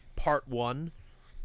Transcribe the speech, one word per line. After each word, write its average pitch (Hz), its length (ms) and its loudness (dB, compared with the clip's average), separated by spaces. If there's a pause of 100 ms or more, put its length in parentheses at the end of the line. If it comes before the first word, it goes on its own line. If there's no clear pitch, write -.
(160)
part 147 320 4
one, 127 420 0 (540)